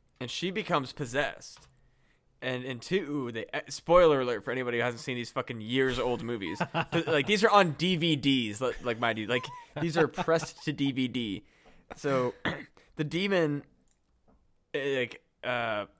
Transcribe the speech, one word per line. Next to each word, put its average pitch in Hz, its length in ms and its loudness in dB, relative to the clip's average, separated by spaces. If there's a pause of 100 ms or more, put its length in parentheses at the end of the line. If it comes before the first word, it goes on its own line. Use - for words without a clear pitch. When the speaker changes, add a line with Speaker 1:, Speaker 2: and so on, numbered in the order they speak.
(200)
Speaker 1:
And 123 100 -8
she 180 200 -4
becomes 175 420 -4
possessed. 131 760 -6 (720)
And 127 220 -4
in 127 160 -8
two, 147 520 -2
they, 110 200 -6
eh, 147 160 -4
spoiler 160 520 6
alert 120 240 -2
for 120 60 -4
anybody 123 280 -2
who 117 60 2
hasn't 120 160 -2
seen 127 160 -6
these 117 140 -6
fucking 123 300 -6
years 127 380 2
old 120 240 0
movies. 107 380 -4 (160)
Speaker 2:
<laughs> - 160 -2
Speaker 1:
Th-, 165 140 0
like, 147 200 2
these 202 180 4
are 214 60 4
on 196 220 6
D 180 240 0
V 160 200 2
Ds, 120 440 0
li-, 127 120 0 (100)
like, 117 180 -2
mind 113 180 2
you. 107 80 -4
Like, 123 180 0 (360)
these 160 160 -2
are 160 120 4
pressed 160 560 -2
to 156 80 -2
D 139 200 0
V 127 160 0
D. 113 360 -4 (520)
So, 131 380 0 (300)
<clears throat> - 320 -20
the 156 80 -2
demon, 160 580 2 (1120)
eh, 139 240 0
like, 123 240 -4 (220)
uh, 117 420 -2 (140)